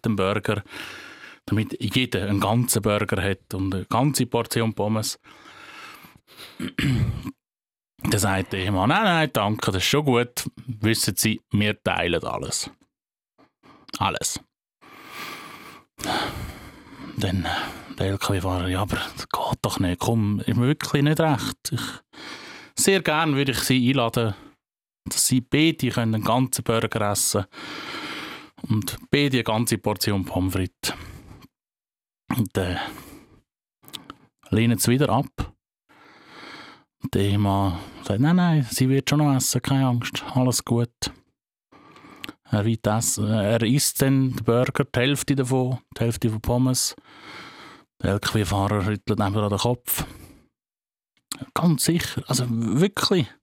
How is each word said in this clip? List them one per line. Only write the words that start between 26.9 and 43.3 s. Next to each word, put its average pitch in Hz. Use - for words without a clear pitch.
essen 101
und -
beide 143
eine 110
ganze 110
Portion 101
Pommes 92
frites.“ -
Und, 104
äh, 87
lehnen 113
es -
wieder 131
ab. -
Und -
der 95
Ehemann 101
sagt: 104
„Nein, 160
nein, 165
sie 131
wird 135
schon 147
noch 147
essen, 127
keine 135
Angst, 120
alles 127
gut.“ -
Er, 104
wie 113
das, 107
er 107